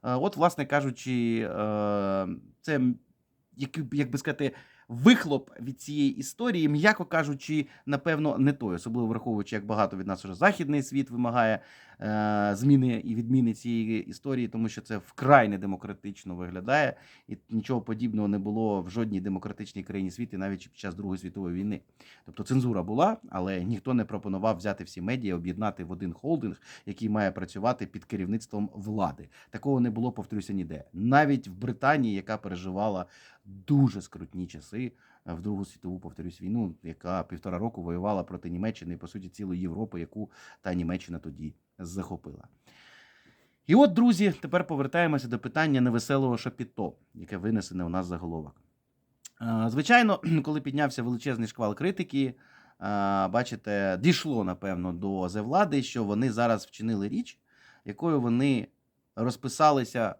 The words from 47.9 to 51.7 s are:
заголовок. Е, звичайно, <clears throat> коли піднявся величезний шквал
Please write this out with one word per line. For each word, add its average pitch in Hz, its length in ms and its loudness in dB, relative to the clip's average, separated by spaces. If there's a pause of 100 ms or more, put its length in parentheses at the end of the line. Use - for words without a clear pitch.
заголовок. 82 560 -8 (800)
Е, 113 260 0
звичайно, 208 520 4 (120)
<clears throat> 156 120 4
коли 151 160 -2
піднявся 139 420 0
величезний 117 460 -2
шквал 107 260 -2